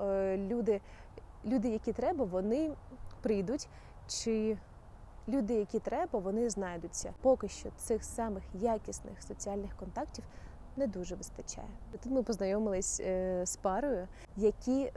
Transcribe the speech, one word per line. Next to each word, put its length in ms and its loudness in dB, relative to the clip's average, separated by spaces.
е, 340 4
люди, 440 2
люди, 240 4
які 240 0
треба, 320 2
вони 460 2
прийдуть, 460 2
чи 500 2
люди, 260 2
які 260 2
треба, 400 2
вони 300 2
знайдуться. 720 -2
Поки 260 6
що 300 -8
цих 260 0
самих 400 -4
якісних 680 -2
соціальних 540 -4
контактів 460 -6
не 120 2
дуже 280 -4
вистачає. 520 -10
Тут 200 -6
ми 120 4
познайомились, 760 2
е, 460 2
з 100 -4
парою, 520 2
які 600 4